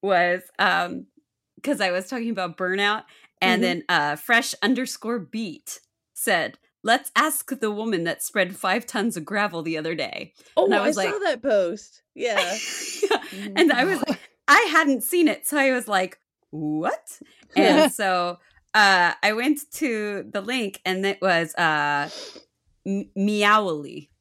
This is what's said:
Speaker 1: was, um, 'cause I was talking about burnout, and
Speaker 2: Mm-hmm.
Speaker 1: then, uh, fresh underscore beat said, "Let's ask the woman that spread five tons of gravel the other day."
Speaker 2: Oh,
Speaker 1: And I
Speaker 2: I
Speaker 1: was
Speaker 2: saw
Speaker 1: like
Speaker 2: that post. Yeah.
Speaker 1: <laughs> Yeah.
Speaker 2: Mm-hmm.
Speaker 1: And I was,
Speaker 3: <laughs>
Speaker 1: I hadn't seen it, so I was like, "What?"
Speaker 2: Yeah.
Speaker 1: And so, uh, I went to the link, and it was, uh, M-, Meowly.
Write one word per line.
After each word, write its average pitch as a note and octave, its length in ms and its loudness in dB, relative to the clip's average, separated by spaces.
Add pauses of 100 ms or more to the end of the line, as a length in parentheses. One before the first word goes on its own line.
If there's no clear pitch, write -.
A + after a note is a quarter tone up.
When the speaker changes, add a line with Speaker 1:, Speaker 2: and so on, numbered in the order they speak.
Speaker 1:
was, F3+ 400 2 (180)
um, F3+ 480 0 (560)
'cause C#4 180 -2
I F#3 100 0
was F#3+ 160 -4
talking A#3 220 -6
about F#3 280 -6
burnout, G3+ 460 -2 (380)
and F#3 200 2
Speaker 2:
Mm-hmm. - 0 -
Speaker 1:
then, F3 280 0
uh, D3 260 2
fresh - 460 0
underscore A#3 580 -2
beat G3 600 -10 (340)
said, F3 440 -2 (260)
"Let's B3 320 0
ask - 340 0 (100)
the G#3+ 120 -2
woman G#3 340 -2
that - 180 -4
spread F#3+ 320 -2
five G#3 300 -2
tons A3 320 -4
of D#3 80 -8
gravel G3+ 360 -4
the D#3+ 160 -6
other D#3+ 180 -4
day." - 380 -8 (240)
Speaker 2:
Oh, F4 80 4
Speaker 1:
And - 100 2
I G3+ 40 2
Speaker 2:
I G3+ 80 0
Speaker 1:
was D4+ 80 0
Speaker 2:
saw - 80 -2
Speaker 1:
like G4+ 200 -4
Speaker 2:
that C#4 180 -4
post. G3+ 600 -2 (140)
Yeah. A3+ 240 -4
Speaker 1:
<laughs> - 280 -4 (360)
Yeah. G4+ 140 2 (140)
Speaker 2:
Mm-hmm. G3+ 260 -10
Speaker 1:
And D#4+ 140 4
I B3 140 2
was, F4+ 180 -2 (220)
Speaker 3:
<laughs> - 220 -12
Speaker 1:
I G4 240 6
hadn't C#4+ 320 2
seen F4 240 4
it, - 200 -2
so D4 100 -2
I C4+ 140 4
was B3 160 -2
like, F#3+ 320 0 (320)
"What?" D#3 680 -4 (360)
Speaker 2:
Yeah. F4+ 280 8
Speaker 1:
And C#4+ 100 4
so, F3+ 440 -2 (360)
uh, F#3+ 400 6 (100)
I G#3+ 100 4
went C4+ 400 0
to G#3+ 580 -4
the G3+ 100 -4
link, A3 440 -4
and F#3 200 -2
it G3 160 -2
was, E3 340 2
uh, D3 540 0 (760)
M-, G3 320 -4
Meowly. G3 920 0 (120)